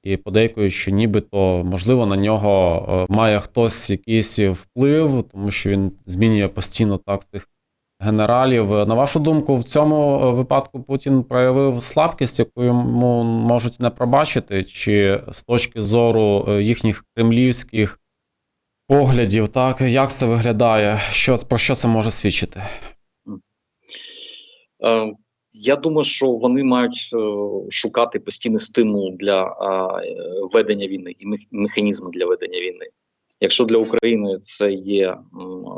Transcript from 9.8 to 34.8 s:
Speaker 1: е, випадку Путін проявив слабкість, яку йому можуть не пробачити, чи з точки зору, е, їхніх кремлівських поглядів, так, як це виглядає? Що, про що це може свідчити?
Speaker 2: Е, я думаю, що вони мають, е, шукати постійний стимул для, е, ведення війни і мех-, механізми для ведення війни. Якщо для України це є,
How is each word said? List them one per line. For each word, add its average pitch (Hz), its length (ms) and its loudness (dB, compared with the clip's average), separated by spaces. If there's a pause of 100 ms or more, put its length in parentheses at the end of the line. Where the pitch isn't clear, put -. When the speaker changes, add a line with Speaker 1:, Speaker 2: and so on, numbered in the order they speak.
Speaker 1:
е, 127 80 4
випадку 131 520 -2
Путін 135 400 0
проявив 127 580 2
слабкість, 151 580 0
яку 123 240 -2
йому 120 600 2
можуть 117 560 0
не 120 100 2
пробачити, 123 760 0
чи 101 580 0 (100)
з - 120 -14
точки 117 380 -2
зору, 110 680 2
е, 104 140 2
їхніх 110 440 0 (100)
кремлівських 117 840 2 (880)
поглядів, 123 600 4
так, 131 340 0
як 131 300 2
це - 140 0
виглядає? 113 760 2 (100)
Що, - 280 2
про 117 200 -2
що 127 180 0
це 123 120 -2
може 110 240 2
свідчити? - 500 -2 (2250)
Speaker 2:
Е, 110 280 0 (500)
я 131 120 2
думаю, 151 280 0
що 135 280 0
вони 123 320 0
мають, 123 500 0
е, 117 40 -2 (520)
шукати 117 500 -2
постійний 110 400 -4
стимул 104 600 -2
для, 98 240 0
е, 92 720 -4 (380)
ведення 104 340 0
війни 87 320 -10
і 101 60 -20
мех-, 104 260 -8
механізми 101 600 -4
для 90 120 -4
ведення 90 340 -4
війни. 90 260 -10 (540)
Якщо 101 260 0
для 113 120 2
України 110 640 0
це - 300 -2
є, 95 380 -2